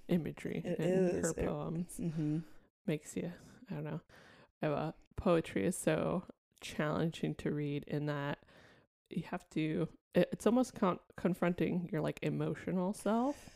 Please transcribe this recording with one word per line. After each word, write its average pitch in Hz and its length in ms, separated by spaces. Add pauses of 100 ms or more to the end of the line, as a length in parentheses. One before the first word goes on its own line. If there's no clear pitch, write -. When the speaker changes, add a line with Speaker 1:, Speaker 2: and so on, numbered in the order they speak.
Speaker 1:
imagery 165 580
Speaker 2:
It 175 140
Speaker 1:
in 160 100
Speaker 2:
is. 180 360
Speaker 1:
her 160 60 (100)
Speaker 2:
It 165 60
Speaker 1:
poems. 165 520
Speaker 2:
mm-hmm. 156 400 (480)
Speaker 1:
Makes - 280
you, 175 160 (380)
I 202 60
don't 147 80
know. 160 160 (640)
Uh, 156 280 (260)
poetry 180 480
is 185 120
so 165 460 (380)
challenging 156 760
to - 160
read 147 360
in 147 180
that 147 340 (720)
you 170 200
have - 220
to, 160 360 (280)
it, 180 160
it's - 160
almost 240 280
con-, 180 240 (180)
confronting 175 760
your, 156 100
like, 147 200
emotional 160 720
self. 233 420 (200)